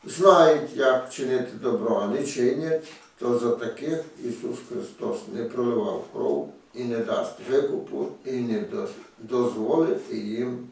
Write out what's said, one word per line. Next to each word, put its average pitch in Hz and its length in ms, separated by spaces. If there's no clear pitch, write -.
знають, 156 720
як 131 360
чинити 123 400
добро, 113 340
а 104 100
не 139 200
чинять, 156 600
то 120 200
за 117 180
таких 151 480
Ісус - 340
Христос - 500
не 113 100
проливав 117 680
кров - 400
і 120 100
не 117 140
дасть - 380
викупу, - 560
і 131 80
не 117 260
доз-, 101 300
дозволить 120 920
їм 120 600